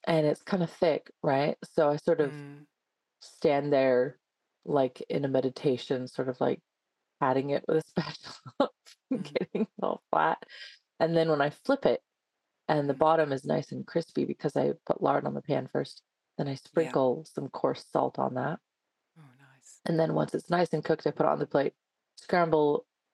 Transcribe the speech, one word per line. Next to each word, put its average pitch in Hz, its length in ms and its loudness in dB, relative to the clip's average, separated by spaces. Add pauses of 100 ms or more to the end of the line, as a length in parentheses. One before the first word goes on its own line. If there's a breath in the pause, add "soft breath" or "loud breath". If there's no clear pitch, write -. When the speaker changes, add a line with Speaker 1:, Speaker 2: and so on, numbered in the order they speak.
Speaker 1:
and 160 200 2
it's 147 160 0
kinda 180 240 0
thick, - 440 -2 (120)
right? 143 420 0
So 156 260 2
I 147 60 0
sort 160 240 0
of 143 120 2
Speaker 2:
Mm. 143 340 -16 (540)
Speaker 1:
stand 143 520 0
there, 131 460 2 (460)
like, 135 380 0
in - 220 -4
a 139 40 -2
meditation, 131 800 0
sort 131 200 -4
of, 127 120 -6
like, 135 200 0 (600)
patting 135 300 0
it 139 160 -2
with 160 120 2
a 156 100 -4
<laughs> - 0 -
spatula, - 840 -6 (420)
Speaker 2:
Mm. 208 100 -6
Speaker 1:
getting 156 400 -4
it 214 60 -2 (140)
all - 280 -4
flat. - 340 0 (560 loud breath)
And 165 160 2
then 165 140 2
when 151 100 2
I 143 100 2
flip - 360 -2
it, 123 160 2 (640)
and 147 200 2
the 139 60 2
Speaker 2:
Mm. 135 40 -8
Speaker 1:
bottom 156 340 4
is 135 120 -4
nice 147 280 -2
and - 140 -10
crispy - 380 -2
because - 320 -4
I 143 160 0 (140)
put - 160 -2
lard 143 240 0
on 143 80 -6
the 139 80 -8
pan 135 260 -4
first, - 340 -8 (340)
then 147 120 -4
I 139 40 -6
Speaker 2:
Yeah. 135 40 -8
Speaker 1:
sprinkle 143 680 0
some 139 240 -8
coarse - 380 -4
salt 135 320 -2
on 135 160 -2
that. 131 260 -6 (580)
Speaker 2:
Oh, 160 40 -20 (180)
nice. - 460 -20
Speaker 1:
And 165 120 0
then 156 160 0
once 156 200 -2
it's 156 160 -4
nice 175 220 0
and 156 120 -4
cooked, 156 220 0
I 151 40 2
put 147 160 0
it 139 40 4
on 147 100 0
the 143 60 -4
plate, - 280 0 (420)
scramble 160 720 2 (280)